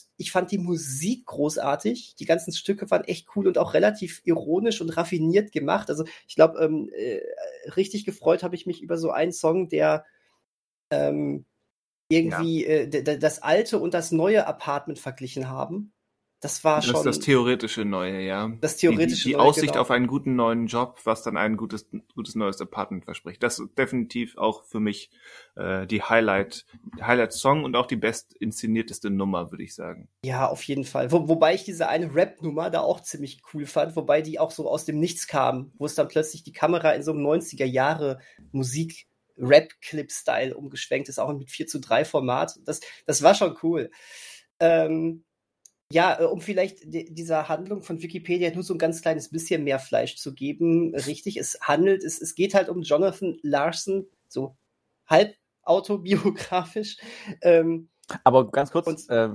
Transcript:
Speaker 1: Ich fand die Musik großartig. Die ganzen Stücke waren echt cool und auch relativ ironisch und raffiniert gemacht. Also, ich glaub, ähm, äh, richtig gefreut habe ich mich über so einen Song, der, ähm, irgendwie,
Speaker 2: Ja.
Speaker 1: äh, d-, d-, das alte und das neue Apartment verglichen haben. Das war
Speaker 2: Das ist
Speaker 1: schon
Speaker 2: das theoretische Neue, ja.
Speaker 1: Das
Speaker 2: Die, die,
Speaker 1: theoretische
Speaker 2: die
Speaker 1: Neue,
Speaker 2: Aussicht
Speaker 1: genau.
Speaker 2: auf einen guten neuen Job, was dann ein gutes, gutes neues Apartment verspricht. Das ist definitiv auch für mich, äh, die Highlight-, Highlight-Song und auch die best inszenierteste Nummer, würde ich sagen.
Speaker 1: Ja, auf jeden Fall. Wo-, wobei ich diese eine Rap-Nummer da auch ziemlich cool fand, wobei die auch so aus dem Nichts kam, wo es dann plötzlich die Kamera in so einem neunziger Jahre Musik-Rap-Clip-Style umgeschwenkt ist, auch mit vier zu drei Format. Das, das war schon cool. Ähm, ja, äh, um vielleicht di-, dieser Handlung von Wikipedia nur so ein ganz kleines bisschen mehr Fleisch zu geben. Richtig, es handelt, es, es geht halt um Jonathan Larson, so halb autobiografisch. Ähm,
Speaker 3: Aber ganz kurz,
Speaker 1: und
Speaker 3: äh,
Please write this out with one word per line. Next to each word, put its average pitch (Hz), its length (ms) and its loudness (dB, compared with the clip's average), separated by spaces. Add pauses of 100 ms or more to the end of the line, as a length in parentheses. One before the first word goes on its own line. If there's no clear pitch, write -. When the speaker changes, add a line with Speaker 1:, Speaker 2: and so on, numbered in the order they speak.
(180)
Speaker 1:
Ich - 160 -8
fand 180 180 0
die 202 60 0
Musik 170 680 -4
großartig. 147 880 -4
Die - 100 -14
ganzen 170 260 0
Stücke - 400 -4
waren 180 140 2
echt - 220 -8 (100)
cool 196 100 2
und 180 120 2
auch 165 160 0
relativ 190 500 0
ironisch 185 560 0
und 165 160 -6
raffiniert 170 560 2
gemacht. 165 360 0
Also, 151 140 -2 (240)
ich - 80 -16
glaub, 160 240 6
ähm, 156 340 0
äh, 110 280 -4 (560)
richtig 208 260 0
gefreut 170 400 2
habe 175 120 -6
ich - 100 -10
mich 175 160 -6
über 165 160 -4
so 165 140 -2
einen 165 200 0
Song, 170 380 0
der, 151 340 2 (880)
ähm, 73 540 -2 (640)
irgendwie, 165 560 2
Speaker 2:
Ja. - 80 -2
Speaker 1:
äh, 143 160 2
d-, 147 140 -2
d-, 147 160 0
das 151 240 0
alte 196 360 2
und 175 140 -2
das 170 180 -2
neue 180 360 4
Apartment 143 520 -6
verglichen 131 500 -10
haben. 170 420 -8 (500)
Das - 220 -6
war 156 180 6
Speaker 2:
Das 110 40 0
ist - 60 2
Speaker 1:
schon 151 140 2
Speaker 2:
das 123 140 2
theoretische 120 680 2
Neue, 95 360 -2
ja. 98 300 -4 (100)
Speaker 1:
Das 151 140 -2
Speaker 2:
Die, - 20 -12
die, - 40 -8
Speaker 1:
theoretische 165 480 2
Speaker 2:
die 143 40 2
Speaker 1:
Neue, 143 140 4
Speaker 2:
Aussicht 151 240 6
Speaker 1:
genau. 117 100 2
Speaker 2:
auf - 80 0
einen 123 160 4
guten 135 300 0
neuen 117 320 2
Job, 120 380 -4
was 113 180 0
dann 107 140 -4
ein 107 200 0
gutes, 110 320 -8 (240)
gutes 113 220 -10
neues 101 260 -2
Apartment 95 440 -8
verspricht. 85 360 -14
Das 120 160 0
ist - 200 -12
definitiv 120 600 -2
auch 107 280 0
für - 140 -6
mich, 104 300 -2 (460)
äh, 95 320 -4
die 104 160 -2
Highlight-, 104 600 2 (360)
Highlight-Song 123 600 2
und 127 120 -2
auch 123 120 0
die 131 80 -4
best 110 380 -4
inszenierteste 110 760 -4
Nummer, 95 420 -2
würde - 120 -12
ich - 100 -16
sagen. - 360 -14 (140)
Speaker 1:
Ja, 131 240 -2
auf - 160 -4
jeden 139 220 -4
Fall. 131 260 -2
Wo-, 165 180 4
wobei 160 260 4
ich 190 80 -6
diese 165 240 -4
eine 156 260 -2
Rap-Nummer 165 560 -2
da 165 120 0
auch 165 200 0
ziemlich 143 400 -12 (120)
cool 147 120 -8
fand, 160 300 -2
wobei 156 260 2
die 156 160 -8
auch 156 140 0
so - 180 -6
aus - 160 -2
dem 151 140 -2
Nichts 175 280 -2
kam, 127 520 0
wo 143 80 -4
es - 80 -8
dann 143 140 0
plötzlich - 340 -2
die - 100 -20
Kamera 160 380 2
in 143 100 0
so 156 120 -2
einem 147 100 -2
neunziger 151 420 0
Jahre 135 540 0 (320)
Musik-Rap-Clip-Style 135 2000 0
umgeschwenkt 135 540 -6
ist, 131 100 -8
auch 143 140 -2
mit 135 160 -10
vier - 180 -8
zu 147 120 -8
drei 131 260 2
Format. 131 600 -2
Das, 147 160 -6 (240)
das 143 180 0
war 180 120 10
schon 175 280 2
cool. 165 260 0 (680)
Ähm, 165 640 4 (680)
ja, 165 280 4
äh, 165 60 2
um 160 160 0
vielleicht 185 500 -4
di-, 165 220 -8
dieser 160 340 -2
Handlung 185 360 -6
von 165 180 -10
Wikipedia 175 500 -2
nur 175 120 -6
so 180 100 -4
ein 160 60 -6
ganz 165 240 0
kleines 160 260 -2
bisschen 160 340 -2
mehr 135 160 0
Fleisch 117 360 -6
zu 139 180 -12
geben. 165 600 0
Richtig, 151 420 -6
es - 240 -6
handelt, 185 420 4
es, - 160 -6
es 165 160 -8
geht 196 200 2
halt 185 140 4
um 175 120 -6
Jonathan 180 600 0
Larson, 170 640 -2 (200)
so 131 300 -8 (480)
halb 196 300 4 (260)
autobiografisch. 190 1400 -2 (440)
Ähm, 165 480 4 (340)
Speaker 3:
Aber 127 280 8
ganz 139 200 -2
kurz, 170 160 0
Speaker 1:
und - 220 -6
Speaker 3:
äh, 113 260 4